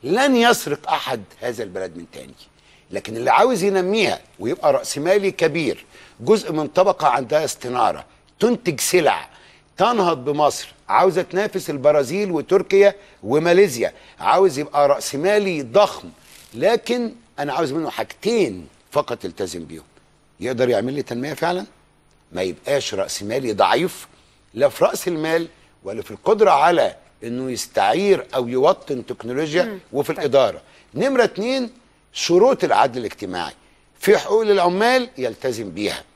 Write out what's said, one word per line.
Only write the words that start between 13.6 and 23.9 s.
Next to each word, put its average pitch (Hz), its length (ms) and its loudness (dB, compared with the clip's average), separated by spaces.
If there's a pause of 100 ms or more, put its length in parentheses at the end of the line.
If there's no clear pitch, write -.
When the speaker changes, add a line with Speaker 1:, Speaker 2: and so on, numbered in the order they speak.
Speaker 1:
عاوز 147 400 2
يبقى 143 280 2
رأسمالي 165 760 0
ضخم، 120 480 0 (440)
لكن 226 580 -2 (280)
أنا 143 140 -6
عاوز 147 200 -2
منه 156 160 -6
حاجتين 113 800 -4 (240)
فقط 131 340 -4
يلتزم 87 400 -8
بيهم. 78 180 -18 (560)
يقدر 123 300 0
يعمل 117 240 0
لي 143 80 -4
تنمية 127 320 -8
فعلًا؟ 180 320 -4 (680)
ما 87 100 -6
يبقاش 101 520 -4
رأسمالي 107 600 -4
ضعيف، 110 540 0 (460)